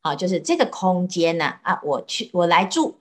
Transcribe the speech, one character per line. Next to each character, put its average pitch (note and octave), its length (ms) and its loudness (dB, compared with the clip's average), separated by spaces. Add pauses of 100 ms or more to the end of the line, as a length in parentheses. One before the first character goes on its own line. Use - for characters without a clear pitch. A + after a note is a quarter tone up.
啊， D3 120 -2
就 F#3 140 -4
是 F#3 100 0
这 D#4+ 180 0
个 B3 100 4
空 F#3 420 0
间 E3 300 0
呢、 C#3+ 240 -2
啊， - 200 -2
我 C#3 220 -2
去， - 300 -8
我 F3 120 4
来 E3+ 200 4
住 - 340 -2